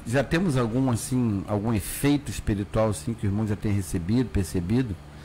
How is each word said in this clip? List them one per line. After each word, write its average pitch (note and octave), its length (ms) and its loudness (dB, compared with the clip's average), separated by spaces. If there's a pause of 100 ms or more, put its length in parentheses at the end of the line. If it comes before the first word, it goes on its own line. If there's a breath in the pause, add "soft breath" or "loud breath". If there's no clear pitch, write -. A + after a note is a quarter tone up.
já B2+ 160 2
temos E3 340 0
algum, B2+ 340 2
assim, A2+ 580 0
algum G#2 240 0
efeito C#3 580 0
espiritual, G#2+ 600 0
assim, A2+ 240 -4
que A2+ 120 -4
o - 20 4
irmão G#2 180 2
já G2+ 100 0
tem G#2+ 160 -2
recebido, G2 560 0
percebido G2+ 680 0 (300 loud breath)